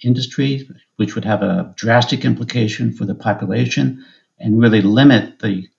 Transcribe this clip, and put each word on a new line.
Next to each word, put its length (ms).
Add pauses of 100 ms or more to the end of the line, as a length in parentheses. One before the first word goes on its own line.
industry, 640 (280)
which 180
would 120
have 180
a 320
drastic 500
implication 640
for 140
the 80
population 920 (360)
and 200
really 220
limit 580
the 280 (120)